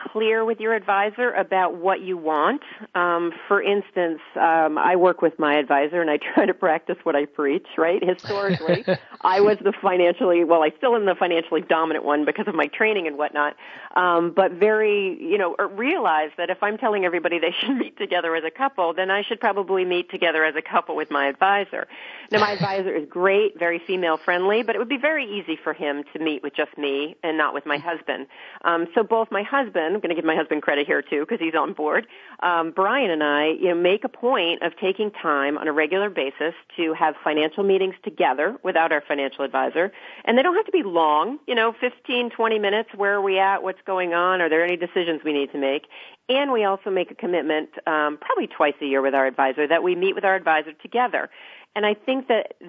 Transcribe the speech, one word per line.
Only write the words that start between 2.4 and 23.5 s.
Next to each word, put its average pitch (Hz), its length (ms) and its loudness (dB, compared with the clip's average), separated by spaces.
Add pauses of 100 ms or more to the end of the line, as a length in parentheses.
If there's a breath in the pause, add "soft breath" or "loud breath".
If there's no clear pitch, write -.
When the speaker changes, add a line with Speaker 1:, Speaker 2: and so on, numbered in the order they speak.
Speaker 1:
Um, 175 340 2 (160)
for 202 160 2
instance, 185 560 0 (160)
um, 160 440 2
I 180 180 4
work 180 260 4
with 160 160 0
my 151 200 2
advisor 147 440 2
and 160 80 0
I 151 60 2 (100)
<laughs> - 80 -8
try 247 100 4
to 185 100 2
practice 170 500 0
what 160 100 0
I 143 120 2
preach, 143 500 -2
right? 165 260 2
Historically, 180 800 -2 (200)
Speaker 2:
<laughs> - 160 -20
Speaker 1:
I 190 220 4
was 208 200 4
the 202 180 2
financially, 175 640 4
well, 160 220 4
I 156 120 4
still 240 200 2
am 208 100 0
the 180 80 2
financially 170 460 0
dominant 160 440 0
one 147 200 2
because 202 240 -2
of 170 80 -4
my 151 100 2
training 208 400 0
and 147 100 -8
whatnot. 147 380 -2 (400 loud breath)
Um, 170 400 4
but 190 180 4
very, 208 720 2
you 175 160 0
know, 180 220 0
er, 196 80 0
realize 196 680 0
that 175 140 -4
if 180 100 -4
I'm 208 180 -2
telling 208 260 0
everybody 170 340 0
they 170 180 0
<laughs> - 40 -4
should 247 160 -2
meet - 200 -6
together 175 380 -2
as 160 100 -2
a 160 60 -4
couple, 190 420 -2
then 185 160 -2
I 202 140 0
should 202 160 -6
probably 190 460 0
meet 175 260 -2
together 165 340 0
as 151 120 0
a 160 60 -4
couple 170 340 -4
with 151 160 -6
my 139 160 2
advisor. 196 580 0 (460 loud breath)
Now, 214 80 4
my 208 120 2
<laughs> 196 60 -6
advisor 196 340 -2
is 147 160 -4
great, 196 480 2